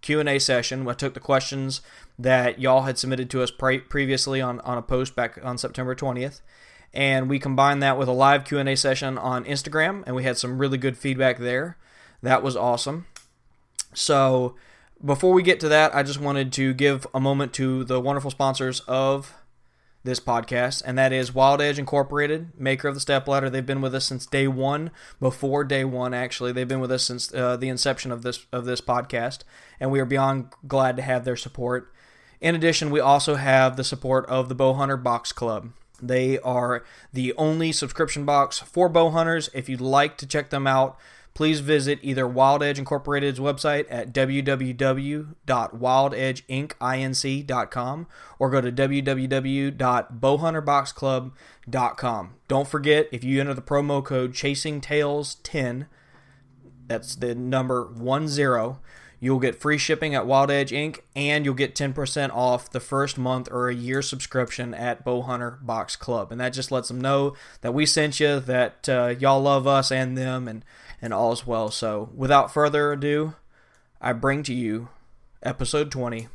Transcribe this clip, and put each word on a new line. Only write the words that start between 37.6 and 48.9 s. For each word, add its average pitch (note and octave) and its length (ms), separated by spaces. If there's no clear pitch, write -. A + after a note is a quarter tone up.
subscription D3 540
box C#3+ 340
for F3+ 300
bow E3 200
hunters. E3 440
If C3+ 160
you'd B2+ 100
like C#3 380
to C#3 100
check C#3+ 220
them C#3 180
out, C3+ 320
please D#3 280
visit C#3+ 420
either C3 240
Wild C3+ 340
Edge C#3+ 160
Incorporated's C#3 600
website C#3+ 500
at A#2+ 240
W C3+ 300
W C3 280
W C3+ 580
dot B2 260
wild C3 400
edge C3 320
inc C3+ 340
inc C3+ 680
dot B2 240
com C3+ 340
or C3+ 140
go C3+ 100
to B2 100
W C#3 300